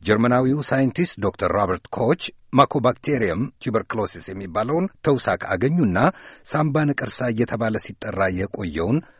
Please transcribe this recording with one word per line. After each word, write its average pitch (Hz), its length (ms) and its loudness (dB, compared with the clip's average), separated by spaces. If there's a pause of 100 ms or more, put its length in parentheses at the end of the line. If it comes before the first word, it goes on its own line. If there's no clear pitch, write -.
ጀርመናዊው 123 580 4
ሳይንቲስት 135 600 0
ዶክተር 98 300 0
ሮበርት 92 400 0
ኮች 123 300 0 (340)
ማኮባክቴሪየም 123 880 2 (180)
ቱበርክሎሲስ 104 680 -4
የሚባለውን 104 640 -2 (120)
ተውሳክ 127 460 0
አገኙና 110 500 2 (480)
ሳምባ 156 400 0
ነቀርሳ 131 340 -2 (100)
እየተባለ 110 500 0
ሲጠራ 101 400 -8 (120)
የቆየውን 92 680 -2 (200)